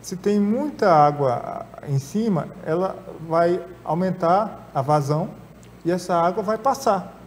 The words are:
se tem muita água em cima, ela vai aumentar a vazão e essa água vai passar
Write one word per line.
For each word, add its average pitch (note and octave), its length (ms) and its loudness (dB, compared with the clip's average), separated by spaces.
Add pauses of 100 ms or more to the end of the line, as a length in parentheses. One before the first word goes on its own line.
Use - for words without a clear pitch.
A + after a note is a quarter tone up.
se - 140 -10
tem G#3 220 0
muita A3 540 2
água C#3+ 720 4 (240)
em C#3 100 0
cima, G3+ 500 -2 (180)
ela F3 300 -2 (300)
vai F3 380 2 (180)
aumentar F3+ 920 0
a C#3+ 80 0
vazão D3+ 480 0 (540)
e E3 60 0
essa F3+ 240 -2
água F3+ 280 2
vai G#3+ 160 -2
passar A3 680 0